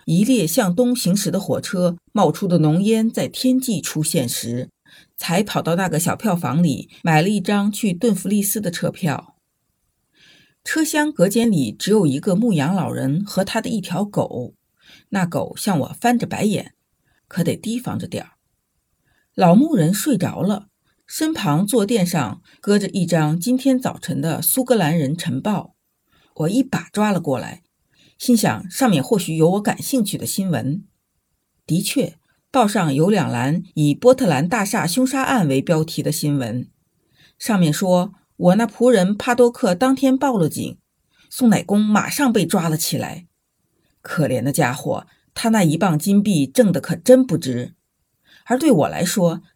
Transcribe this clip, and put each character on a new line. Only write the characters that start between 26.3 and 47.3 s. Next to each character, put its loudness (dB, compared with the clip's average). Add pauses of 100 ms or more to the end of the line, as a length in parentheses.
我 -2
一 2
把 -4
抓 0
了 -2
过 -4
来， -14 (540)
心 2
想 0
上 0
面 2
或 0
许 -4
有 4
我 0
感 -4
兴 -2
趣 -4
的 -10
新 -4
闻。 -4 (800)
的 -2
确， -4 (340)
报 2
上 0
有 2
两 0
栏 -2 (120)
以 2
“波 6
特 0
兰 0
大 -2
厦 -2
凶 0
杀 -2
案” 2
为 2
标 0
题 -8
的 -2
新 -2
闻， -6 (680)
上 0
面 4
说 0 (220)
我 4
那 2
仆 2
人 4
帕 -2
多 6
克 0
当 2
天 2
报 0
了 2
警， -8 (520)
宋 2
乃 4
公 2
马 2
上 2
被 2
抓 0
了 0
起 -4
来。 -8 (720)
可 0
怜 -2
的 -2
家 2
伙， -6 (280)
他 -2
那 4
一 4
磅 2
金 4
币 2
挣 4
得 -2
可 -4
真 6
不 -2